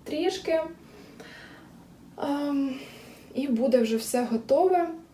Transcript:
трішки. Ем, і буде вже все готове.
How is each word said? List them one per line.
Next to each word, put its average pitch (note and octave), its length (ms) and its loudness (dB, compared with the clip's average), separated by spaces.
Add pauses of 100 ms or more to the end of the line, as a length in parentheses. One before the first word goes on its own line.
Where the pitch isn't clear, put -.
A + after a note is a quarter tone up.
трішки. E4 560 -2 (1600)
Ем, C#4+ 520 -2 (600)
і C#4 140 -2
буде B3 320 4
вже A3+ 160 2
все A#3+ 340 -2
готове. E4+ 580 4 (260)